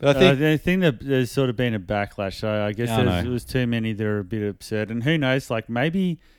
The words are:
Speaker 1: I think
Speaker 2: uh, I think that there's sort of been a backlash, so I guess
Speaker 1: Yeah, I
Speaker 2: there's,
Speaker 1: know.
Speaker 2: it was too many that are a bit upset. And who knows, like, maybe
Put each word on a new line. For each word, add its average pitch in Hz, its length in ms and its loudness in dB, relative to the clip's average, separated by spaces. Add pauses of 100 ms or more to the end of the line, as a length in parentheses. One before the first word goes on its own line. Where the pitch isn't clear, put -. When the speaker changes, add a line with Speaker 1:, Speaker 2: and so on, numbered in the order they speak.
Speaker 1:
I 139 100 6
think 139 280 6
Speaker 2:
uh, 156 60 2
I 156 100 4
think 180 260 0
that 139 180 2
there's 131 300 0
sort 135 200 0
of 110 60 -4
been 120 180 0
a 107 60 -2
backlash, 98 540 -4
so 107 300 -2
I 104 80 -2
guess 120 160 -4
Speaker 1:
Yeah, 117 120 0
I - 40 4
Speaker 2:
there's, 90 200 2
Speaker 1:
know. 120 60 -4
Speaker 2:
it - 20 -4
was 120 120 -4
too 127 220 -2
many 113 260 -2
that 107 140 -4
are 104 140 -2
a 101 40 -6
bit 104 240 -4
upset. 107 420 -6
And 117 140 -6
who 160 140 2
knows, 131 320 0
like, 113 180 -4
maybe 165 500 -2 (200)